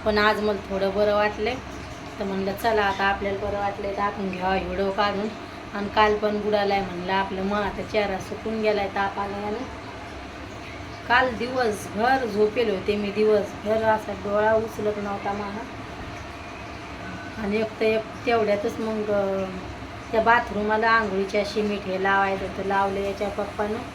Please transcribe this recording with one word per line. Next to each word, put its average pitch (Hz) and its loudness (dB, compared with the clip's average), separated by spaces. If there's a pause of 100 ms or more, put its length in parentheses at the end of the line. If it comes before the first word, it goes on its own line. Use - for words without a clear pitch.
पण 208 4
आज 208 4
मला 208 0 (100)
थोडं 196 2
बरं 208 4
वाटलंय, 208 2 (640)
तर 208 -2
म्हणलं 196 0 (100)
चला 220 4
आता 196 2
आपल्याला 196 2
बरं 202 -2
वाटलंय 202 -2
तर 202 -2
आपण 202 -2
घ्यावा 185 0
व्हिडिओ 185 0
काढून. 202 0 (460)
आणि 202 -4
काल 214 6
पण 208 0
बुडालाय 202 2
म्हणलं 180 -4
आपलं 190 0
मग 202 0
आता 202 -2
चेहरा 196 0
सुकून 220 -4
गेलाय 208 2
ताप 196 -2
आल्यानं. 202 -4 (1400)
काल 247 6
दिवसभर 240 0
झोपेल 214 2
होते 196 0
मी, 208 -2
दिवसभर 214 2
असा 214 2
डोळा 208 2
उचलत 214 0
नव्हता 202 -4
माझा. 202 -6 (1800)
आणि 202 0
एक 220 -2
तर 226 4
एक 220 4 (240)
तेवढ्यातच 220 2
मग, 220 -2
अं, 196 2 (680)
त्या 220 4
बाथरूमाला 220 4
आंघोळीच्या 208 2
अशी 208 -2
मीठ 208 -2
हे 190 -2
लावायचं 196 2
तर 190 -4
लावलं 196 2
याच्या 196 -2
पप्पानं. 208 -2 (160)